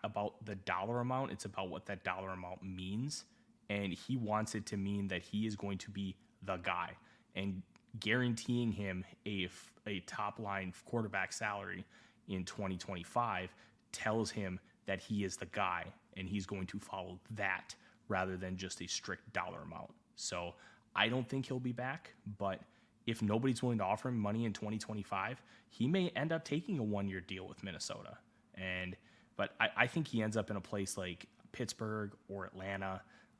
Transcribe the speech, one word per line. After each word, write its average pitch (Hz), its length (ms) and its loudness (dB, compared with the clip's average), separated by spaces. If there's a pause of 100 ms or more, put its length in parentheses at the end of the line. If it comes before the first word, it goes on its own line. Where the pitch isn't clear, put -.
about 104 420 -2
the 104 120 -4
dollar 95 420 2
amount, 127 320 2
it's - 140 -6
about 95 240 -2
what 90 180 -6
that 98 160 -4
dollar 95 280 0
amount 92 340 -6
means. 95 600 -2 (460)
And 101 220 2
he - 240 -2
wants 107 400 2
it 107 100 -2
to 104 100 -2
mean 98 320 2
that 90 140 0
he 107 240 0
is 107 80 0
going 101 240 -2
to - 140 -10
be 98 240 -2 (260)
the 95 140 0
guy. 87 340 0 (460)
And 95 260 0 (380)
guaranteeing 120 720 4
him 92 320 -2 (220)
a, 101 180 0
f-, - 280 -8 (140)
a 101 140 -2
top 104 400 -4
line 98 340 -2 (100)
quarterback 98 480 0
salary 98 520 -2 (440)
in 92 160 0
twenty 95 320 -2
twenty-five 92 800 0 (380)
tells 110 380 2
him 92 280 -2 (280)
that 95 140 0
he 104 240 0
is 92 120 -2
the 95 100 -6
guy 87 380 0 (320)
and 92 120 -4
he's 98 180 0
going 92 200 -2
to 101 140 -6
follow 92 400 -6 (100)
that 98 440 -2 (340)
rather 92 280 2
than 92 200 -2
just 92 260 -6
a 92 60 -4
strict - 440 -4
dollar 87 300 -2
amount. 80 280 -8 (260)
So 87 380 -2 (420)
I 104 120 8
don't 123 200 2
think 135 180 0
he'll 127 140 0
be 123 120 0
back, 127 400 -4 (260)
but 95 220 2 (460)
if 113 140 2
nobody's 113 420 6
willing 120 160 4
to 101 60 4
offer 107 260 2
him 120 80 2
money 107 260 2
in 110 80 2
twenty 107 260 -2
twenty-five, 104 640 -2 (280)
he - 180 2
may 180 220 6
end 147 200 2
up 160 140 2
taking 170 340 0
a 123 40 2
one-year 101 400 2
deal 92 260 -6
with - 160 -10
Minnesota. - 540 -6 (360)
And, 92 420 -2 (400)
but - 220 0
I, 110 180 6
I 120 100 8
think 151 200 0
he 113 160 2
ends 107 140 2
up 104 140 2
in 104 60 -2
a 98 40 -2
place 98 360 -2
like 90 300 -4 (240)
Pittsburgh 107 640 -4 (160)
or 98 160 -6
Atlanta, 95 560 -4 (400)